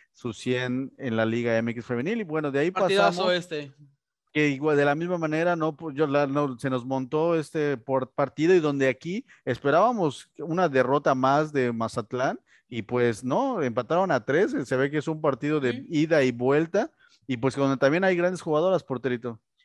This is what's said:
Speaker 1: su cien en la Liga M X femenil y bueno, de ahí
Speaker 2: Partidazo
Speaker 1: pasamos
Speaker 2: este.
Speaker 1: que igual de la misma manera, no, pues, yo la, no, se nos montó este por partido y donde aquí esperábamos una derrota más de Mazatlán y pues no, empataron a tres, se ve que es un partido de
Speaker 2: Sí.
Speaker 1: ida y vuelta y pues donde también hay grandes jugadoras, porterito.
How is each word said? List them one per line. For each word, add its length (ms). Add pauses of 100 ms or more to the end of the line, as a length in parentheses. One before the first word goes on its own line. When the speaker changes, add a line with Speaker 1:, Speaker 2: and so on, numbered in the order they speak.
(120)
Speaker 1:
su 200
cien 680
en 180
la 80
Liga 320
M 140
X 160
femenil 340
y 40
bueno, 260
de 80
ahí 140
Speaker 2:
Partidazo 360
Speaker 1:
pasamos 260
Speaker 2:
este. 380 (600)
Speaker 1:
que 160
igual 280
de 80
la 100
misma 240
manera, 380
no, 200
pues, 200
yo 100
la, 200
no, 320
se 120
nos 140
montó 540
este 380
por 360
partido 420
y 60
donde 280
aquí 380 (180)
esperábamos 920
una 300
derrota 460
más 380
de 200
Mazatlán 640 (300)
y 140
pues 420
no, 380
empataron 480
a 140
tres, 300 (100)
se 120
ve 140
que 80
es 100
un 120
partido 400
de 120
Speaker 2:
Sí. 160
Speaker 1:
ida 340
y 100
vuelta 580 (360)
y 120
pues 180
donde 220
también 260
hay 120
grandes 260
jugadoras, 420
porterito. 560 (240)